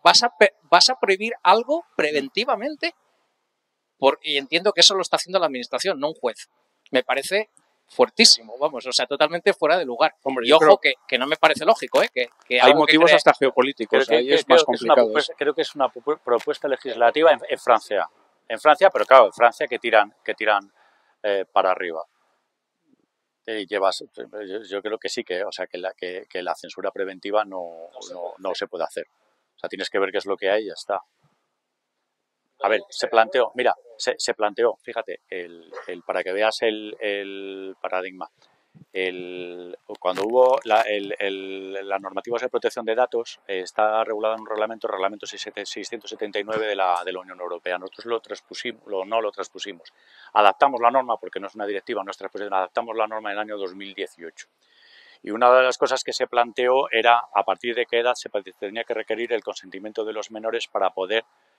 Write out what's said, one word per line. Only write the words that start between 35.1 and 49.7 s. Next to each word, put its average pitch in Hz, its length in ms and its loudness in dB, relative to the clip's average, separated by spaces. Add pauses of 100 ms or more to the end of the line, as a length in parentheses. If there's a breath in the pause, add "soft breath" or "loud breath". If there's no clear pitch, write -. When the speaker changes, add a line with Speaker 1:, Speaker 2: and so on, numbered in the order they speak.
Speaker 3:
el, 85 420 -14 (160)
el, 87 160 -12
para 92 200 -4
que 90 100 -6
veas 107 300 0
el, 107 380 -4
el 98 800 -8
paradigma. 92 500 -8 (640)
El, 90 840 -8 (240)
cuando 92 240 -2
hubo 127 400 4
la, 110 180 4
el, 104 360 -2
el, 98 720 -8
las 98 120 -2
normativas 98 420 -6
de 127 60 -4
protección 120 360 -4
de 113 100 -2
datos, 117 520 -2
eh, 95 140 -6
está 107 420 0
regulada 110 320 -2
en 113 60 -12
un 110 60 -18
reglamento, 107 400 -6
el 110 60 -4
reglamento 101 340 -4
seis 101 160 -14
siete, 104 240 -12
seiscientos 104 440 -12
setenta 107 280 -8
y 101 60 -4
nueve 110 220 -4
de 104 80 -2
la, 90 300 0
de 90 80 -8
la 90 80 -8
Unión 92 200 -18
Europea. 87 360 -8
Nosotros 92 300 -14
lo 117 160 -4
transpusim-, - 640 -12
lo, 95 180 -6
no 110 160 -2
lo 107 100 -4
transpusimos. 92 640 -14 (400 soft breath)